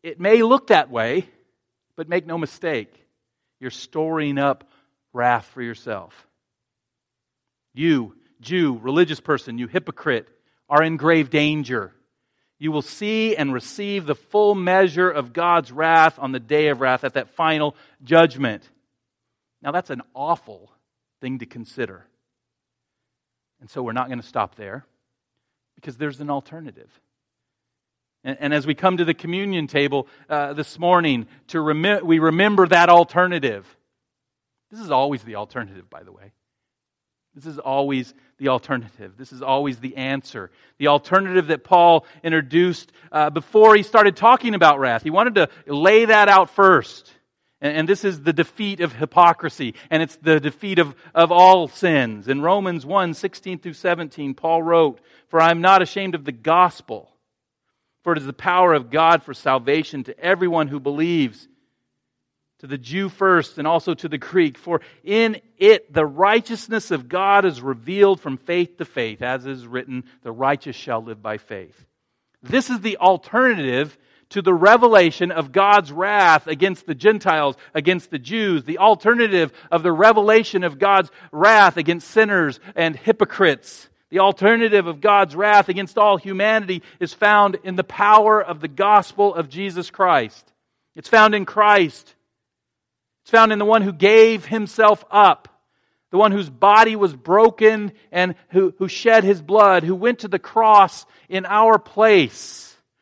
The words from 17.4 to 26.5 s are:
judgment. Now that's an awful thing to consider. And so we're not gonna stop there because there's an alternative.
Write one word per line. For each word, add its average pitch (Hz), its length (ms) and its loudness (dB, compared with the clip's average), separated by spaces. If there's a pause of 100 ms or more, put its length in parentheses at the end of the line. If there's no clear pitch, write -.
judgment. 131 640 0 (960)
Now 139 100 -12
that's 180 200 -8
an 123 100 -14 (120)
awful 127 560 -10 (520)
thing 131 180 -12
to 117 60 -16
consider. 110 600 -16 (1600)
And 113 80 -20
so 135 120 -14
we're 113 120 -10
not 127 160 -8
gonna 120 140 -14
stop - 320 -8
there 107 300 -18 (920)
because 131 200 -20
there's 139 240 -12
an 147 100 -14
alternative. 143 600 -14 (1300)